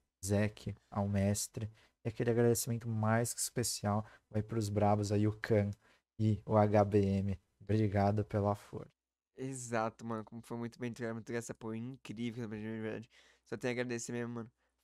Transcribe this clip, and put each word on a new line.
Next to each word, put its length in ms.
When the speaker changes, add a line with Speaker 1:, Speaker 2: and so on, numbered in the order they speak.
Speaker 1:
Zeke, 520
ao 180
mestre. 640
E 40
aquele 220
agradecimento 560
mais 460
que 80
especial 640
vai 120
pros 260
brabos 420
aí, 160
o 140
Khan 300
e 260
o 120
H 280
B 160
M. 400
Obrigado 640
pela 300
força. 380
Speaker 2:
Exato, 680
mano. 200
Como 180
foi 160
muito 200
bem, 120
muito 120
obrigado, 400
esse 100
apoio 240
incrível, 720
de 320
verdade. 280
Só 100
tenho 140
a 20
agradecer 400
mesmo, 220
mano. 160